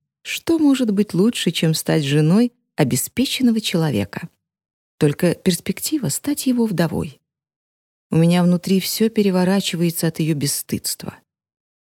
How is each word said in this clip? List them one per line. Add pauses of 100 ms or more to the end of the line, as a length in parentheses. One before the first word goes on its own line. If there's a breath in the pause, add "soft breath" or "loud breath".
(220)
Что
может
быть
лучше,
чем
стать
женой (240)
обеспеченного
человека? (680)
Только
перспектива
стать
его
вдовой. (920)
У
меня
внутри
все
переворачивается
от
ее
бесстыдства. (680)